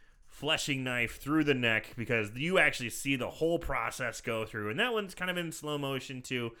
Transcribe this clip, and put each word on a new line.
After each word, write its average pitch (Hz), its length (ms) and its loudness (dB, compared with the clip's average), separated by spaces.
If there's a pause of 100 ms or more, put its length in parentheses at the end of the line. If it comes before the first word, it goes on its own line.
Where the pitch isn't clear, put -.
(280)
fleshing 143 560 -2
knife 123 380 -2
through 151 240 4
the 143 100 6
neck, 113 420 2
because 113 380 0
you 170 240 2
actually 139 320 4
see - 260 0
the 120 120 -2
whole 165 300 2
process 120 600 -2
go 113 240 -2
through. 107 260 -4
And 131 100 -2
that 247 120 2
one's 208 220 -2
kind 180 160 -4
of 180 60 -2
in 170 160 -4
slow 147 260 -4
motion, 135 440 -4
too. 120 380 -2